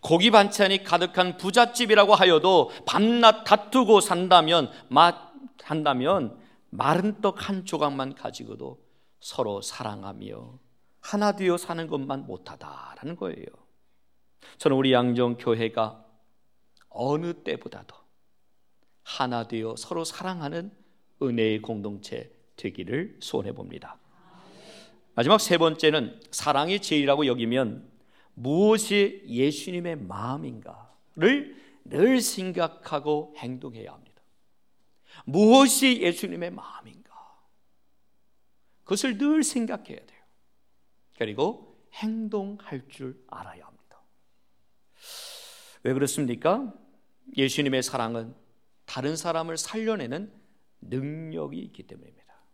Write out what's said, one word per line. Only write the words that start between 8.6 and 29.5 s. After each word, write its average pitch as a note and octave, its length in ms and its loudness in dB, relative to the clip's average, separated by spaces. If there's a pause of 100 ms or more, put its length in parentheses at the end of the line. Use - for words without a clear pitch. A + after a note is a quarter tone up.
서로 G#2 400 -6
사랑하며 G#2 1000 -12 (400)
하나 G#3 380 -2
되어 F#3 180 2
사는 E3 320 -8
것만 C#3 400 -6
못하다라는 D2 880 -14
거예요. F#2 300 -10 (1120)
저는 C3 180 2
우리 C3+ 160 2
양정교회가 A#2+ 1160 0 (880)
어느 D3+ 360 -4
때보다도 - 640 -12 (1080)
하나 A#2+ 440 -4
되어 A2+ 300 -6
서로 E3 260 -8
사랑하는 E3+ 680 -10 (500)
은혜의 A2 400 0
공동체 G#2 720 -12 (220)
되기를 G#2+ 680 -10
소원해 - 300 -6
봅니다. - 460 -16 (1160)
마지막 D#3+ 260 4
세 F3 180 2
번째는 D#3 640 0 (100)
사랑이 D3+ 480 -2
제일이라고 D3 480 2
여기면 B2 640 -2 (440)
무엇이 G3 960 2
예수님의 D3+ 680 -2